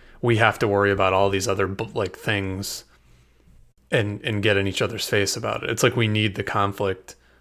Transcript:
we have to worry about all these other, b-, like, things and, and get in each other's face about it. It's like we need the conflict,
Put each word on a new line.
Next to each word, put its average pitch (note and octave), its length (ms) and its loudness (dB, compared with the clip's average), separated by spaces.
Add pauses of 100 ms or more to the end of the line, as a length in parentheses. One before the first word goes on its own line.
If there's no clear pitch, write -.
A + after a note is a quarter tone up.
(220)
we A#2+ 140 2
have A2 240 4
to A#2 80 2
worry G2+ 240 4
about F#2+ 200 2
all G2 180 4
these F#2+ 180 0
other, G2 180 0
b-, G2 280 -6
like, G2+ 200 -2
things G2 720 -6 (1080)
and, G#2+ 340 -2
and G#2 160 -2
get G#2 160 4
in G2 120 2
each F#2 120 -4
other's G#2 280 -4
face G2+ 280 0
about A2 280 -6
it. - 60 -4
It's A2 120 -2
like B2 140 4
we A#2 100 2
need G#2+ 300 0
the G2 80 -4
conflict, G2 720 -4 (240)